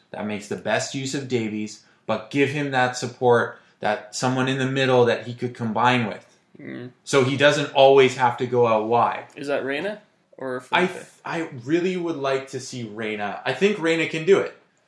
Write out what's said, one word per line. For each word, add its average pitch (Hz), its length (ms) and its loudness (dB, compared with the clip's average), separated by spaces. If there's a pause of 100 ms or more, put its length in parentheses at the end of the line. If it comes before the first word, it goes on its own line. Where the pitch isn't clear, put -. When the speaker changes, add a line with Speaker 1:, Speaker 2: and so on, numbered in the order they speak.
(100)
Speaker 1:
That 98 160 -10
makes 107 220 -8
the 104 80 -6
best 110 380 -4
use 135 200 -6
of 131 140 -8
Davies. 107 540 -6 (240)
But 110 240 -6
give 139 200 2
him 143 200 -4
that 127 260 0
support, 120 640 2 (220)
that - 340 -4
someone 131 340 0
in 135 100 -2
the 131 120 -2
middle 131 360 4
that 110 200 0
he 120 80 -10
could 123 200 -8
combine 120 520 0
with. 92 180 -10 (360)
Speaker 2:
Mm. 127 300 -14 (140)
Speaker 1:
So 135 200 4
he 135 120 0
doesn't 143 380 2
always 135 420 8
have 127 220 0
to 127 80 -2
go 120 200 4
out 110 200 2
wide. - 480 0
Speaker 2:
Is 143 140 -10
that 135 160 -2
Reyna? 170 360 -6 (380)
Or 127 200 -8 (140)
Speaker 1:
I 180 140 2
Speaker 2:
Felipe? 180 60 -8
Speaker 1:
th-, - 120 -14 (200)
I 160 240 -6 (160)
really 175 320 0
would 170 200 -4
like 135 320 -4
to 131 120 -10
see 123 280 -10
Reyna. 104 560 -6
I 131 100 -2
think 202 240 0
Reyna 160 300 -2
can 160 160 -6
do 180 140 6
it. - 180 -4 (320)